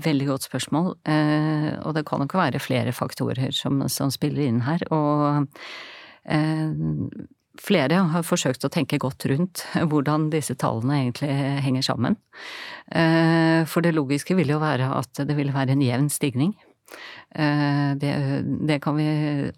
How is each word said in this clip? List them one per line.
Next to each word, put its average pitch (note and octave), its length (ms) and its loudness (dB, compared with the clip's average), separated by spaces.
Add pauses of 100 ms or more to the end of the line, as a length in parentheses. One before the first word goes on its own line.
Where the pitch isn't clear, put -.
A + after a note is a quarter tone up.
veldig C#3+ 240 2
godt C3+ 180 -2
spørsmål, D3+ 460 -2 (120)
eh, D3+ 680 2 (100)
og D#3 120 -4
det D#3 120 -2
kan - 160 0
nok C#3 160 -2
være C#3 240 2
flere B2 320 0
faktorer B2+ 560 -2
som, C#3 400 0
som C#3 240 -2
spiller C#3+ 320 -2
inn A#2+ 160 2
her, D#3+ 220 0 (100)
og, D3 540 2 (760)
eh, D#3 460 0 (880)
flere E3 400 2 (140)
har E3+ 100 0
forsøkt D#3 400 0
å C#3 80 -2
tenke D3 320 0
godt - 240 -4
rundt D3 380 -2 (260)
hvordan D3+ 400 2
disse D#3 240 -2
tallene C3+ 480 0
egentlig B2+ 280 -2 (340)
henger C3 180 0
sammen. C#3+ 340 0 (760)
Eh, E3 720 4
for E3 160 0
det E3+ 140 2
logiske C#3+ 420 0
vil D3 160 2
jo D3+ 80 0
være C3 240 2 (140)
at C#3 260 -6
det D3 80 0
vil C#3+ 200 0
være C3+ 200 2
en C#3+ 80 4
jevn B2 300 2
stigning. C#3+ 420 0 (800)
Eh, C#3+ 560 2 (100)
det, C#3 420 0 (240)
det D3+ 140 2
kan D3 160 0
vi D3+ 120 2 (500)